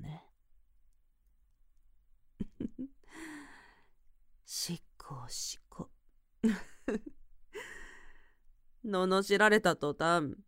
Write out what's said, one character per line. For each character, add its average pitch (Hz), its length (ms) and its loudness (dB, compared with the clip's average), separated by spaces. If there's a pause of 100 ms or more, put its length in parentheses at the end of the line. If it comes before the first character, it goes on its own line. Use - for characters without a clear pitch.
ね。 151 260 -14 (2000)
<laughs> - 500 -10 (1500)
し - 300 -6
っ 165 80 -10 (160)
こ 127 320 -14
し - 320 -10
っ - 80 -20
こ。 - 200 -14 (520)
<laughs> 226 80 4 (2250)
罵 196 540 4
ら 214 120 8
れ 214 120 6
た 170 160 4
途 147 160 -2
端、 165 420 2 (120)